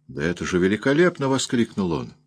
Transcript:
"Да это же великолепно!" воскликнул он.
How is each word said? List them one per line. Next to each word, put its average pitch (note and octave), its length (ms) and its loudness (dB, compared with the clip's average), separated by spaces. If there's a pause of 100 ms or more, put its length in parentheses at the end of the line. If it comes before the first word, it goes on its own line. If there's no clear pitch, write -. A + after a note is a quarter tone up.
"Да C2+ 140 -8
это E2+ 220 -2
же F2 140 0
великолепно!" C#3 720 2
воскликнул A#2 640 0
он. C2 200 -6 (140)